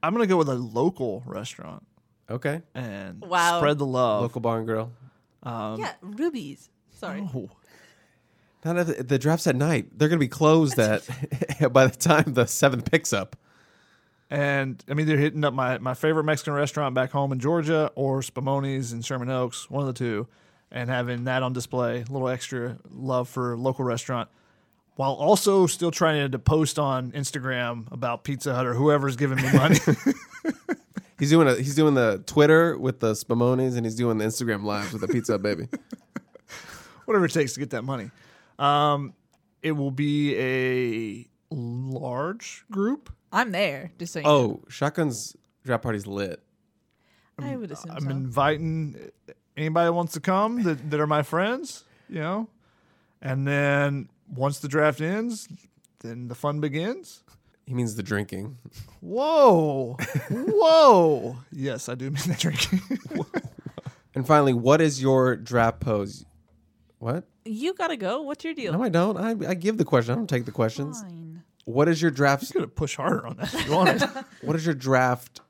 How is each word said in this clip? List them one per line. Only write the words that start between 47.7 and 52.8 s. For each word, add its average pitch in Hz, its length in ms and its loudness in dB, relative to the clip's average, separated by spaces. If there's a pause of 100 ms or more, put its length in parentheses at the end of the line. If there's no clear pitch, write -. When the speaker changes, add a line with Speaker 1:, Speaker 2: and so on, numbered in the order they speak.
Speaker 3:
assume 160 200 -14
Speaker 1:
I'm 139 120 -8
Speaker 3:
so. 139 60 -4
Speaker 1:
inviting 143 880 -2 (580)
anybody 160 300 0
that 170 80 2
wants 170 200 -2
to 160 60 -8
come 214 440 0
that, 151 260 -2
that 147 100 -2
are 151 80 2
my 151 160 2
friends, 220 600 -4 (260)
you - 100 -8
know. 190 280 -4 (760)